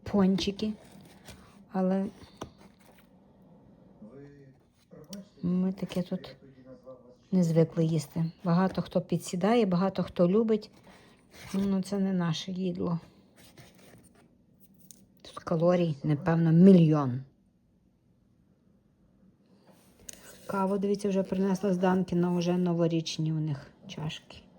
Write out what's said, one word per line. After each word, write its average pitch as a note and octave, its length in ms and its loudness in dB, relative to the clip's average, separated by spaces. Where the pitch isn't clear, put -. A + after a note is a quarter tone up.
пончики, G3 680 0
але F#3+ 340 0
ми F#3 300 -2
таке F#3 300 -6
тут - 340 -10
не F3+ 120 4
звикли E3 400 2
їсти. E3 400 -2
Багато F3+ 380 0
хто - 180 -4
підсідає, F#3+ 680 0
багато F#3 360 -2
хто F3 260 0
любить. G#3+ 420 0
Ну, G3 280 -2
це G3+ 160 -6
не F#3+ 140 0
наше F3 400 -4
їдло. F3+ 480 -4
Тут - 160 -20
калорій, F3 560 2
напевно, E3 480 2
мільйон. D#3 680 8
Каву, G3 320 -2
дивіться, G3+ 300 -2
вже F#3+ 140 0
принесла F#3+ 520 0
з F3+ 40 -2
Данкіна, F3+ 520 0
вже F3 260 0
новорічні E3 760 -2
у D#3 80 -2
них D3+ 300 -6
чашки. - 500 -12